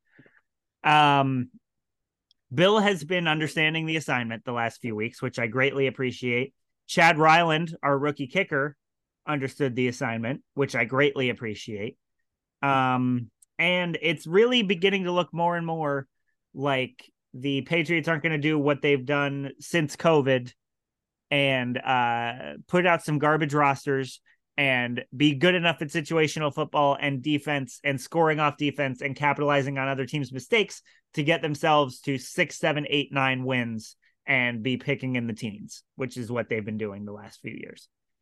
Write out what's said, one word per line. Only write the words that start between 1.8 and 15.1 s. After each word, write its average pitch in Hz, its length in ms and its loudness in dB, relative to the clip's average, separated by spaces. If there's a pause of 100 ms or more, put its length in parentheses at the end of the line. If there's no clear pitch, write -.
Bill 196 280 6
has 196 220 2
been 170 260 -2
understanding 156 580 0
the 160 100 -2
assignment 120 480 -4
the 123 80 -6
last 117 300 -2
few 117 140 -4
weeks, 110 260 -6
which 127 160 -6
I 120 80 -2
greatly 131 400 0
appreciate. 127 640 -4 (340)
Chad 165 320 4
Ryland, 160 640 4
our 139 140 2
rookie 143 300 -2
kicker, 147 500 -2 (500)
understood 135 480 -2
the 127 140 2
assignment, 120 540 -4 (100)
which 139 220 -2
I 123 100 0
greatly 131 460 2
appreciate. 110 640 -8 (640)
Um, 127 680 2 (280)
and 175 440 0
it's 156 240 -2
really 226 380 4
beginning 196 400 0
to 175 80 -2